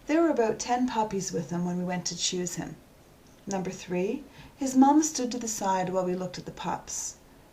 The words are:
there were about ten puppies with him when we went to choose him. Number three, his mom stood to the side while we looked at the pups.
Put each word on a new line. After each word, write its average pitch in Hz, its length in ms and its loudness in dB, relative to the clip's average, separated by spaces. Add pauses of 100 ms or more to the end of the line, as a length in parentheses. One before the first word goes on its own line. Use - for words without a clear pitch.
there 311 120 4
were 330 100 4
about 226 280 2
ten 247 300 0
puppies 214 440 -2
with 160 180 -4
him 175 140 -2
when 175 140 -2
we 180 60 -2
went 180 220 -4
to 175 100 -4
choose 180 400 -4
him. 160 200 -8 (680)
Number 190 240 -4
three, 190 540 -4 (320)
his 262 180 -2
mom 277 300 10
stood 247 260 -2
to 254 80 -6
the 233 80 -6
side 190 440 0
while 185 140 0
we 180 100 0
looked 180 240 -4
at 170 60 -12
the - 60 -12
pups. - 680 -8 (360)